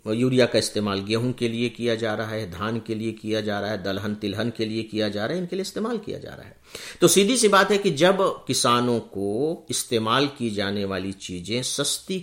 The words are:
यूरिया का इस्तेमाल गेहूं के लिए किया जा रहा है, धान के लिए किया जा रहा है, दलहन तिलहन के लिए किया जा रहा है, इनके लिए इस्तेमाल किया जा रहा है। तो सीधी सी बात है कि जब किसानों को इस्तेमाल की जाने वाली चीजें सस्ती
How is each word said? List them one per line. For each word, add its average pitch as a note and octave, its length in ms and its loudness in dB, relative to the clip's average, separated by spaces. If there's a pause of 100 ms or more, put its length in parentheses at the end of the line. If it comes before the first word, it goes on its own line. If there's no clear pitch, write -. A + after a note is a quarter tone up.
(100)
यूरिया B2 360 4
का A#2 120 2
इस्तेमाल G#2 420 0
गेहूं A2+ 320 -2
के A#2+ 160 -2
लिए A#2 200 -2
किया A#2 260 -2
जा A2 200 -2
रहा A2 160 -4
है, A2 200 -6
धान G#2+ 300 -4
के A2 140 -6
लिए A2 180 -4
किया G#2+ 280 -2
जा G#2 200 -2
रहा G2+ 100 -4
है, G2+ 120 -4
दलहन G2 320 -4
तिलहन G#2+ 360 -2
के A2+ 140 -4
लिए A2 180 -2
किया G#2+ 260 -2
जा G#2 180 -4
रहा D3 80 -4
है, F#3 60 -2
इनके F3+ 160 -6
लिए F#3+ 60 -4
इस्तेमाल G#3+ 360 -4
किया - 200 -8
जा - 100 -12
रहा - 180 -16
है। - 100 -20 (440)
तो F3 80 8
सीधी G3+ 280 6
सी A#3 120 4
बात G3 220 6
है G3+ 80 4
कि G3+ 120 2
जब F3+ 560 4
किसानों A#2+ 540 2
को G#2+ 680 -4
इस्तेमाल A#2+ 560 2
की A#2+ 240 -4
जाने G2+ 340 -2
वाली F#2+ 280 -4
चीजें G2 500 -6
सस्ती - 600 -4